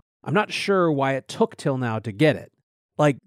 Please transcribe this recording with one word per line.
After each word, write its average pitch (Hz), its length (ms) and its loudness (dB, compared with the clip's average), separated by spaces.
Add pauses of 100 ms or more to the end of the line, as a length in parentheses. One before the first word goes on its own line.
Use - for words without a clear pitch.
(240)
I'm - 100 -6
not 208 180 0
sure 185 400 0
why 135 220 0
it 135 140 -6
took - 280 -2
till 139 220 -2
now 113 220 -2
to 107 120 -8
get 127 240 2
it. - 160 -14 (460)
Like, 147 300 2